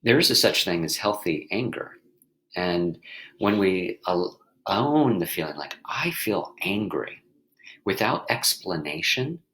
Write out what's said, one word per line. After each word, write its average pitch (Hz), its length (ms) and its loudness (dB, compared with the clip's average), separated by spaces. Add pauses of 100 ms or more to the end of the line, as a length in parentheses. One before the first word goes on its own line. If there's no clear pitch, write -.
There 117 160 6
is - 120 4
a 127 40 4
such - 300 4
thing 85 180 0
as 80 140 -2
healthy 90 540 -2
anger. 110 420 -4 (600)
And 87 420 0 (420)
when 104 200 2
we 92 480 2
al-, 90 320 0 (280)
own 127 520 4
the 85 80 0
feeling, 78 280 -4
like, 73 200 -10 (100)
I 156 260 -4
feel - 500 -4
angry, 95 640 -4 (600)
without 113 440 0
explanation - 1120 -2 (140)